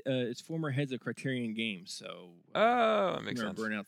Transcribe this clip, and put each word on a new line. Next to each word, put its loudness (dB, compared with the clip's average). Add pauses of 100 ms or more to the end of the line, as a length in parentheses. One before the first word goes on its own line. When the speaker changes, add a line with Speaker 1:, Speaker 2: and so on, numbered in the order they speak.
Speaker 1:
uh, 2
it's -6
former -2
heads 0
of -2
Criterion -2
Games, -2
so, -12 (240)
uh, 0
Speaker 2:
Oh, 4
that -4
makes -2
Speaker 1:
remember -2
Speaker 2:
sense. -2
Speaker 1:
Burnout -4